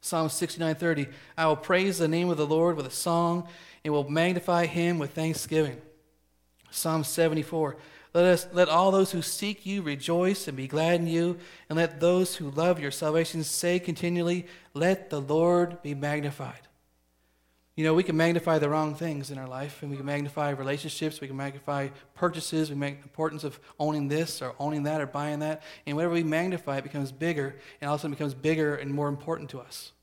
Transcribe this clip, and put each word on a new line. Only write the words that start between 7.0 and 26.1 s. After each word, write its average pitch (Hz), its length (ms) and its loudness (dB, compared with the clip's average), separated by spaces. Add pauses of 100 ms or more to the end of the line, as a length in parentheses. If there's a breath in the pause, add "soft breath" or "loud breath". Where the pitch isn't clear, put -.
seventy-four, 156 720 0 (360 loud breath)
"Let 175 120 6
us, 175 280 6
let 180 160 6
all 180 220 6
those 190 200 4
who 175 100 -2
seek - 440 -4
you 196 160 -4
rejoice 170 640 0
and 143 80 -6
be 131 120 -6
glad 160 320 2
in 170 80 0
you, 170 300 2 (320 loud breath)
and 151 80 0
let 165 220 0
those 180 360 4
who 143 160 -6
love 165 280 2
your 143 120 -4
salvation 160 520 0
say 175 360 0
continually, 175 680 -2 (280 loud breath)
'Let 185 360 0
the 147 120 -4
Lord 170 600 4
be 147 140 -6
magnified.'" 143 720 -6 (1080)
You 156 80 -2
know, 160 100 4
we 175 100 4
can 175 120 0
magnify 165 440 4
the 147 100 0
wrong 151 260 0
things 143 360 -6
in 135 60 -10
our 131 120 -10
life, 135 320 -10
and 143 100 -8
we 139 60 -8
can 135 80 -8
magnify 143 460 -2
relationships, 143 680 -4
we 139 80 -10
can 135 80 -10
magnify 139 540 -4 (240 loud breath)
purchases, 160 560 -2
we 143 60 -6
make 143 240 -4
the 143 40 -20
importance 156 400 -4
of 143 160 -8 (200 loud breath)
owning 151 280 0
this 160 340 -2
or 127 180 -8
owning 147 240 -2
that 151 180 -2
or 143 40 -2
buying 147 340 -4
that, 156 220 -4 (240 loud breath)
and 147 120 -4
whatever 170 160 0